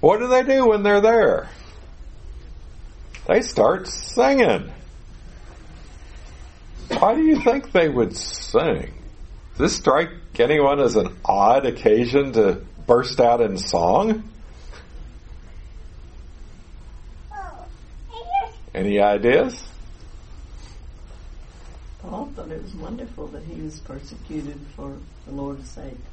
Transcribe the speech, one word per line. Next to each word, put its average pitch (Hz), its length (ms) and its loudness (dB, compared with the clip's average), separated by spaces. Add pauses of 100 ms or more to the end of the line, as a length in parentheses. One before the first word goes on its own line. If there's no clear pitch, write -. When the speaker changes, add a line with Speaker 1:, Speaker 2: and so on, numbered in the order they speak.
Speaker 1:
what 185 180 8
do 247 100 0
they 254 140 6
do 269 260 4
when 208 140 4
they're 202 200 6
there? 208 480 4 (1800)
They - 160 4
start - 440 2
singing. 240 880 2 (2250)
Why 220 160 4
do 320 80 2
you 311 180 6
think 262 320 0
they 165 160 6
would 123 280 0
sing? - 760 -2 (640)
Does - 20 -14
this - 180 2
strike 151 320 2 (300)
anyone 143 420 6
as 120 160 4
an 95 280 2
odd 110 420 4
occasion 120 680 2
to 104 300 4 (240)
burst - 340 4
out 120 220 6
in 98 160 0
song? 139 680 2 (4000)
Any 101 260 2
ideas? 117 600 4 (2500)
Speaker 2:
Paul 202 260 -10 (100)
thought 156 140 -14
it 160 120 -10
was - 120 -14
wonderful 185 540 -12
that 147 140 -14
he 160 180 -12
was 156 200 -12
persecuted 143 800 -12 (180)
for 139 200 -12 (300)
the 139 60 -14
Lord's 139 360 -8
sake. - 280 -14 (160)